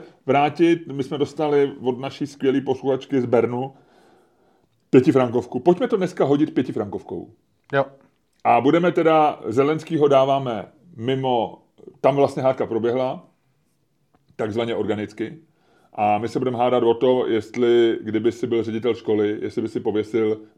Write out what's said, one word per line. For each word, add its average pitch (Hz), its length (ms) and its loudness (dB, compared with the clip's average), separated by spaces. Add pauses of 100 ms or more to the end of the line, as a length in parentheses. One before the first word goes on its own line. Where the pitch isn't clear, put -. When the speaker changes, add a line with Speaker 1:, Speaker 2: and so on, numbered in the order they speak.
(260)
Speaker 1:
vrátit. 151 640 2
My 135 160 -6
jsme 147 140 -6
dostali 143 540 0 (100)
od 120 180 -2
naší 135 280 -8
skvělé 135 340 0
posluchačky 131 600 -2
z 120 40 -2
Bernu 120 480 0 (1160)
pětifrankovku. 123 680 2
Pojďme 180 280 2
to 220 100 -2
dneska 180 280 -2
hodit 147 280 0
pětifrankovkou. 101 800 -6 (400)
Speaker 2:
Jo. - 120 2 (580)
Speaker 1:
A 117 180 4
budeme 165 300 2
teda, 160 540 2
Zelenskýho 147 640 0
dáváme 135 600 2 (280)
mimo, 120 680 -4 (400)
tam 139 140 4
vlastně 139 280 2
hádka 131 220 0
proběhla, 120 640 -4 (1080)
takzvaně 113 400 -4
organicky. 104 600 -6 (560)
A 104 240 0
my 113 100 -4
se 135 120 -4
budeme 127 180 -2
hádat 123 260 2
o 117 100 4
to, 127 340 2
jestli, 117 760 2
kdyby 110 280 -2
si - 160 -6
byl 113 160 0
ředitel 113 300 -4
školy, 107 480 -2
jestli 107 200 -6
by 110 80 -6
si 120 100 -6
pověsil 107 640 -2 (160)